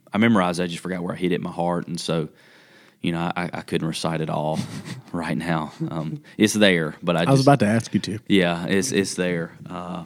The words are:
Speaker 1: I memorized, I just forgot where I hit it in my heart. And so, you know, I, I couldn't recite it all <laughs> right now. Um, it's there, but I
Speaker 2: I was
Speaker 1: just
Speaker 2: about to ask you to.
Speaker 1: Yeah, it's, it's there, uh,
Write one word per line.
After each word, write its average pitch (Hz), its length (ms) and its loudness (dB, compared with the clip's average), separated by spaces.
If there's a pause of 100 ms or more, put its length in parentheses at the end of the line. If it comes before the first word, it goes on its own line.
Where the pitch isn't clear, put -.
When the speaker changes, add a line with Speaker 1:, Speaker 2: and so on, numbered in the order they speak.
(120)
Speaker 1:
I 101 60 0
memorized, 95 420 4
I 90 60 0
just 85 140 -6
forgot 90 220 -6
where 87 120 -4
I 80 40 -10
hit 90 140 2
it 85 40 2
in 85 60 -2
my 87 100 -6
heart. 85 360 -2
And 85 100 -6
so, 82 300 -2 (720)
you 87 120 -2
know, 85 80 -2 (140)
I, 87 100 -4 (100)
I - 80 -8
couldn't 80 260 -2
recite 82 320 -2
it 78 80 -2
all 78 300 -2 (280)
<laughs> - 260 -14
right 82 260 -4
now. 80 340 -2 (180)
Um, 80 320 -8 (140)
it's 107 160 4
there, 90 500 2
but 85 140 0
I 82 60 2
Speaker 2:
I 87 80 2
was 139 100 6
Speaker 1:
just 131 80 4
Speaker 2:
about 139 120 6
to 104 60 4
ask 110 280 0
you 104 60 2
to. 104 180 -6 (100)
Speaker 1:
Yeah, 87 380 4
it's, 95 260 0
it's 95 220 0
there, 87 420 -2 (140)
uh, 87 360 -10